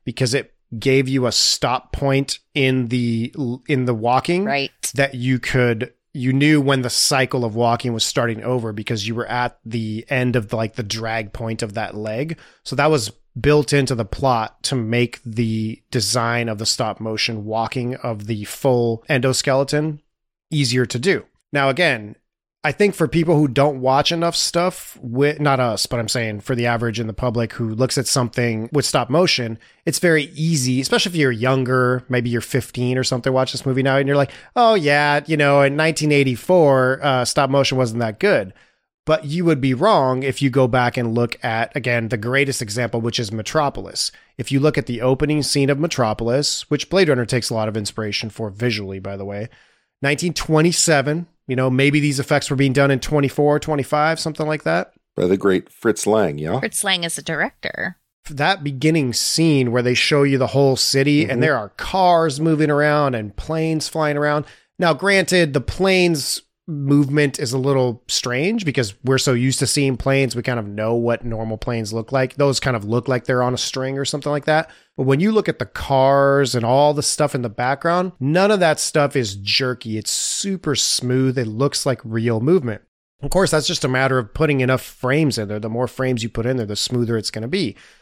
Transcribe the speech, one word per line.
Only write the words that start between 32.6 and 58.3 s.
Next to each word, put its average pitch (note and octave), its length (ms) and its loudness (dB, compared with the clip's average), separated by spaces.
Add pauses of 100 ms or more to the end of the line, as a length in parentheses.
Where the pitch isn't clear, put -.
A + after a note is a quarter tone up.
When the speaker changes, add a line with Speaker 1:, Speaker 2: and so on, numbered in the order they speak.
Speaker 1:
or B2+ 80 0
something, C3 260 -2
watch C3 220 0
this - 120 -10
movie C3+ 160 0
now, C3+ 140 2
and C#3 140 2
you're C#3+ 80 2
like, C#3 140 2 (260)
"Oh, A3+ 160 6
yeah, D3 520 2
you D#3 120 0
know, C#3+ 240 6
in C#3 160 2
nineteen D#3 340 0
eighty-four, C3+ 920 4
uh, C3 220 2
stop C3+ 260 2
motion C3+ 280 2
wasn't A#2 240 0
that A2 180 -4
good." A2+ 340 2 (520)
But D#3 180 2
you D#3+ 220 -2
would D#3 160 4
be C3 120 2
wrong C3+ 500 2
if C3+ 180 -4
you C#3 80 2
go C3 180 4
back A#2+ 300 0
and A#2 180 -2
look A#2+ 260 -2
at, A2+ 360 -2
again, A#2 320 -2
the A#2+ 80 -2
greatest C3 440 -2
example, A#2 380 -4
which A#2 220 -2
is G#2 100 -8
Metropolis. A2+ 800 -4 (260)
If - 140 -8
you C#3 80 2
look D3 180 2
at C#3 80 -2
the A#2+ 160 -6
opening C#3+ 420 0
scene C#3 260 0
of C#3+ 100 0
Metropolis, B2+ 920 -2
which D3 200 -2
Blade F3+ 180 4
Runner B2 180 2
takes A#2 240 -2
a - 40 -4
lot A2 160 -2
of G#2+ 80 -6
inspiration G#2+ 520 -6
for G#2+ 200 -8
visually, G#2 500 -4
by G2 160 -10
the G2 80 -10
way, G2+ 240 -8 (540)
nineteen D3 320 -2
twenty-seven, D#3 920 2 (220)
you C3 80 -4
know, C3 160 2
maybe C#3 280 4
these C#3+ 200 0
effects C#3 320 -2
were C#3+ 40 0
being C3+ 180 2
done C#3 180 4
in C3+ 80 2
twenty-four, D3 600 0
twenty-five, D3+ 600 -2
something D3+ 260 -6
like D3+ 160 -4
that. E3+ 320 -2 (220)
Speaker 3:
By G2 100 0
the F#2 120 2
great F#2+ 340 0
Fritz - 340 -2
Lang, G2+ 320 2
yeah? D#2 220 -4
Speaker 2:
Fritz - 240 -4
Lang F#3+ 200 0
is E3 140 -6
a D3+ 60 -14
director. E3 760 -6 (320)
Speaker 1:
That D#3 340 -2